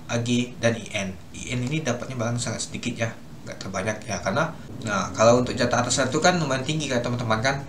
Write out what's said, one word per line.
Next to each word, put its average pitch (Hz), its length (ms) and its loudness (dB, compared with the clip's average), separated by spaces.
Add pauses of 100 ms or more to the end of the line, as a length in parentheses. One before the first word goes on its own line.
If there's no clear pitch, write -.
A 120 160 0
G, 120 320 2
dan 117 160 2
I 101 200 -8
N. 95 200 -2 (240)
I - 160 -8
N 123 160 -2
ini 156 160 -2
dapatnya 127 320 -4
barang 117 240 0
sangat 110 240 -4
sedikit - 320 -4
ya, 113 160 -2 (320)
nggak - 160 -12
terbanyak 98 480 -4
ya, 95 160 -4
karena, 143 320 0 (280)
nah, 95 280 0
kalau 117 320 8
untuk 110 80 -2
jatah 120 320 2
atas 139 160 2
itu 127 160 2
kan 180 240 4
lumayan 131 240 0
tinggi 156 240 0
kan, 120 160 0
teman-teman 117 400 0
kan. 139 120 2 (120)